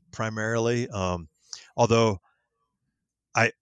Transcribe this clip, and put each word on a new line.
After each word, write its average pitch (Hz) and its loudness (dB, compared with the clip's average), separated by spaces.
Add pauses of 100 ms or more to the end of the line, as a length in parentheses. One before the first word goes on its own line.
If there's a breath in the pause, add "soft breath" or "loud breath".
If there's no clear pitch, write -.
(120)
primarily. 113 -2
Um, 90 -4 (480 loud breath)
although 113 2 (1160)
I, 113 2 (100)